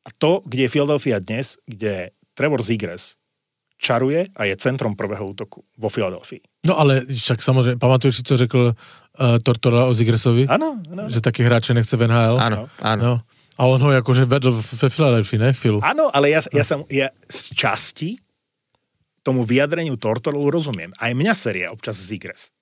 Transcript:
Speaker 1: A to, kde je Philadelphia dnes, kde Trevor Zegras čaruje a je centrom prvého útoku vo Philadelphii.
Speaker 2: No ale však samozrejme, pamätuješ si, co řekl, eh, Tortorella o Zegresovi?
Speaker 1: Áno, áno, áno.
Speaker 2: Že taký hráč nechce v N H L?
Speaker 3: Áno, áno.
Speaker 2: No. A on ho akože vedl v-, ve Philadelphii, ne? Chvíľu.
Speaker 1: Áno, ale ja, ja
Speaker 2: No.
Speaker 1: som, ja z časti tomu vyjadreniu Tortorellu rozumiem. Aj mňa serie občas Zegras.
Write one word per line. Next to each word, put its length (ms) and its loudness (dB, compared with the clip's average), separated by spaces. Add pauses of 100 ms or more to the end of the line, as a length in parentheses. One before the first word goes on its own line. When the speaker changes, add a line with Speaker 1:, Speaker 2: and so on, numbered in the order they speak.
Speaker 1:
A 100 -20
to, 320 0
kde 200 -4
je 120 0
Philadelphia 440 0
dnes, 440 -8
kde 480 -8 (220)
Trevor 280 -2
Zegras 540 -6 (600)
čaruje 520 0
a 140 -10
je 140 -2
centrom 420 -2
prvého 260 -6
útoku 380 -14 (100)
vo 140 -8
Philadelphii. 560 -6 (220)
Speaker 2:
No 100 4
ale 320 2
však 320 -4
samozrejme, 400 2
pamätuješ 340 2
si, 120 -4
co 120 0
řekl, 280 2
eh, 760 0
Tortorella 480 2
o 80 2
Zegresovi? 520 2
Speaker 1:
Áno, 380 0
áno, 160 -12
áno. 80 -8
Speaker 2:
Že 140 -2
taký 200 -2
hráč 280 2
nechce 240 0
v 80 2
N 80 2
H 140 4
L? 120 2
Speaker 3:
Áno, 240 0 (180)
áno. 220 -2
Speaker 2:
No. 140 2 (400)
A 100 -2
on 140 4
ho 140 4
akože 320 4
vedl 260 2
v-, 120 0 (140)
ve 120 0
Philadelphii, 500 2
ne? 140 2
Chvíľu. 280 0
Speaker 1:
Áno, 280 0
ale 220 4
ja, 140 2
ja 180 0
Speaker 2:
No. 20 2
Speaker 1:
som, 200 -2
ja 260 -2 (140)
z 140 -8 (140)
časti 680 -4 (1000)
tomu 240 0
vyjadreniu 500 0
Tortorellu 540 -2
rozumiem. 480 -4
Aj 160 -4
mňa 220 0
serie 340 -4
občas 280 -10
Zegras. 540 -12 (120)